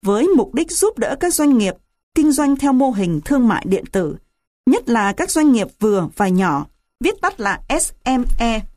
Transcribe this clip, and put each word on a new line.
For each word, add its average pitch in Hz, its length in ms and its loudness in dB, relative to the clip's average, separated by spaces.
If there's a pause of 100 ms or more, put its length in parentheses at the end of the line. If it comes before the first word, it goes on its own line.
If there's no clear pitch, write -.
với 208 220 2
mục 359 260 2
đích 320 180 -4
giúp - 260 -2
đỡ - 220 -4
các 349 140 -2
doanh 285 240 2
nghiệp 196 180 0 (400)
kinh 311 160 4
doanh 277 240 2
theo 277 180 0
mô 254 180 2
hình 175 340 -2
thương 262 220 2
mại - 200 0
điện 190 240 0
tử, 160 260 -4 (480)
nhất 403 240 2
là 208 240 0
các 349 180 -6
doanh 302 200 4
nghiệp 214 160 2 (120)
vừa 202 360 0
và 208 120 0
nhỏ, 180 400 0 (320)
viết 359 220 -2
tắt 392 180 -4
là 202 220 -4 (180)
S - 120 -4 (140)
M 247 180 0 (140)
E 226 240 0 (160)